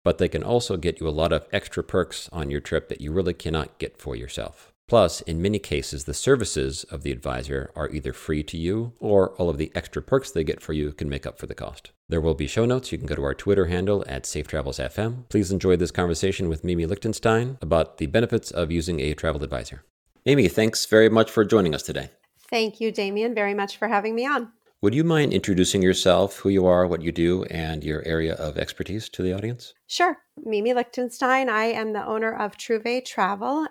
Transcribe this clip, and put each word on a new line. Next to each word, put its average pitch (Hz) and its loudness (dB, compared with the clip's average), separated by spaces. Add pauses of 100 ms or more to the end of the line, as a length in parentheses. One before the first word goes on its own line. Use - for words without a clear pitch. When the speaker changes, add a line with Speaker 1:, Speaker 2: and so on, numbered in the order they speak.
Speaker 1:
but - 2
they 90 4
can - -2
also 120 0
get 82 -2
you 80 -2
a - 0
lot 78 2
of 78 0
extra - -4
perks - -2
on 76 -6
your 71 -2
trip - -4
that - -10
you 73 -6
really 87 0
cannot 80 -4
get - -10
for 67 -8
yourself. - -12 (160)
Plus, 107 4
in 82 -4
many 101 0
cases, 71 -6
the 73 -6
services 82 0
of 71 -12
the 71 -4
advisor 65 -6
are 78 -6
either 69 -6
free 76 -4
to 80 -10
you, 107 -4
or 98 4
all 90 0
of 78 -2
the 78 -2
extra - -6
perks - 0
they 85 0
get 76 -2
for - -8
you 73 -2
can 73 -8
make 69 -6
up - -12
for - -14
the - -10
cost. - -14 (160)
There 82 0
will 78 2
be 71 -4
show 113 0
notes. 127 -2
You 82 -6
can - -10
go - -4
to 73 -4
our 69 -2
Twitter 98 2
handle 95 0
at 67 -8
Safe 76 -8
Travels 69 -6
F 65 -6
M. 120 -6
Please 95 0
enjoy 92 4
this 85 0
conversation 90 -2
with 80 -4
Mimi 85 0
Lichtenstein 113 0
about 80 0
the 80 -4
benefits 113 0
of 82 -2
using 85 -2
a 73 -2
travel 73 -2
advisor. 65 -8 (420)
Mimi, 131 6
thanks 110 2
very 110 10
much 110 6
for 107 4
joining 92 4
us 69 -4
today. 69 -8 (400)
Speaker 2:
Thank 220 -2
you, 220 -2
Damien, 214 -2
very 202 -2
much 202 -6
for - -4
having 220 0
me 240 -2
on. 247 -2 (300)
Speaker 1:
Would 107 2
you 151 2
mind 160 4
introducing 95 2
yourself, 92 4
who 98 2
you 95 4
are, 90 6
what 85 -2
you 82 -2
do, 87 2
and 80 -6
your 76 -4
area 80 0
of 76 -6
expertise 92 -6
to - -8
the 92 0
audience? 110 -8 (140)
Speaker 2:
Sure. 349 0 (260)
Mimi 220 0
Lichtenstein. 247 0
I 220 0
am 220 -2
the 208 -4
owner 220 -2
of 208 -6
Trouvé 233 -2
Travel, 226 -2